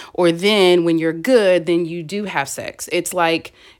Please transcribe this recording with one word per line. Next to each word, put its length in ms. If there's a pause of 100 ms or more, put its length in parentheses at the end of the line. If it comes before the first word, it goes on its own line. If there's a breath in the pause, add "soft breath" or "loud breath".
(120)
Or 180
then 540
when 140
you're 160
good, 500
then 220
you 160
do 220
have 220
sex. 460
It's 220
like, 400 (260 loud breath)